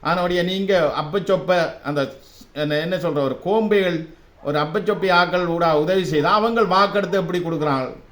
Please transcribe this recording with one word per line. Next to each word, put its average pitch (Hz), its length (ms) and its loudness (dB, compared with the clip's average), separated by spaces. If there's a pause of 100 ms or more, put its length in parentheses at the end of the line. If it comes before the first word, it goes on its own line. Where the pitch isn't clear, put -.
ஆனபடியா 175 400 0
நீங்க 185 560 0
அப்பச்சொப்ப 170 840 0
அந்த 139 260 -2 (440)
என்ன, 151 240 -2
என்ன 165 180 -2
சொல்ற, 156 220 -2
ஒரு 135 280 -2
கோம்பைகள், 190 640 0 (360)
ஒரு 147 160 -2
அப்பச்சொப்பி 185 500 -2
ஆக்கள் 175 360 2
கூட 170 340 2
உதவி 180 260 2
செய்தா 151 260 2
அவங்க 226 300 2
வாக்கெடுத்து 196 500 2
எப்படி 180 280 -2
கொடுக்குறாங்க? 151 540 -2 (180)